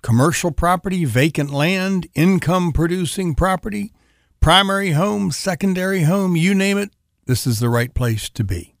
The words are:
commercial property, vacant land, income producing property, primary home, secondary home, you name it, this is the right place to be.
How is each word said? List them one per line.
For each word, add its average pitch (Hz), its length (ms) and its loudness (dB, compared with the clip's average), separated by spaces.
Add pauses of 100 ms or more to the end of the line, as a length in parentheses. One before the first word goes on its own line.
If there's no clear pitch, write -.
commercial 147 500 2
property, 180 540 -2
vacant 139 460 0
land, 185 640 -2
income 175 560 2
producing 170 640 -2
property, 202 580 -2 (460)
primary 196 520 4
home, 196 400 0
secondary 185 720 -2
home, 185 320 2
you 185 200 2
name 196 240 0
it, 202 100 -6 (380)
this 123 180 -2
is 117 140 0
the 120 100 0
right 117 240 0
place 113 380 -2
to 117 120 -4
be. 92 380 -6